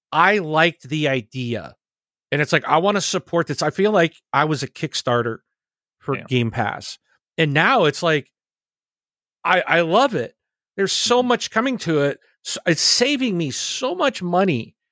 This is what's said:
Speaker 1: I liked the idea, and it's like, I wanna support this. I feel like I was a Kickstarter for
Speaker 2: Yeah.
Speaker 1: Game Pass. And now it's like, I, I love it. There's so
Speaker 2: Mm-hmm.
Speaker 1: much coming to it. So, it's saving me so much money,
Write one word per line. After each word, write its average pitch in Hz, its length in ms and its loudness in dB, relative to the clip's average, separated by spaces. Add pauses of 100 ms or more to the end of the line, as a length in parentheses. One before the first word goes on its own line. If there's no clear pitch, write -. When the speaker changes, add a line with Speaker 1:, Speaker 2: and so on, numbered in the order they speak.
(120)
Speaker 1:
I 185 260 4
liked 156 500 0
the 151 200 -2
idea, 120 680 -4 (560)
and 143 120 0
it's - 100 -2
like, 160 120 2
I 147 140 4
wanna 196 220 2
support - 460 -2
this. - 160 -6
I 156 80 0
feel 196 200 0
like 170 240 2 (180)
I 139 120 2
was 156 180 -2
a 131 60 -6
Kickstarter 120 680 -4 (600)
for - 180 -6
Speaker 2:
Yeah. - 120 -12
Speaker 1:
Game 120 220 2
Pass. - 480 -6 (380)
And 151 180 0
now 196 300 2
it's 147 180 0
like, 160 280 -2 (1120)
I, 175 220 2
I 165 160 4
love 214 320 2
it. 123 200 -4 (420)
There's 196 160 -2
so - 280 0
Speaker 2:
Mm-hmm. 247 80 0
Speaker 1:
much 233 220 -2
coming 247 280 -2
to 156 240 0
it. 143 180 -2 (240)
So, - 220 -8
it's 165 160 2
saving 254 540 2
me 160 140 -2
so - 440 -6
much 285 280 -2
money, 175 540 0 (160)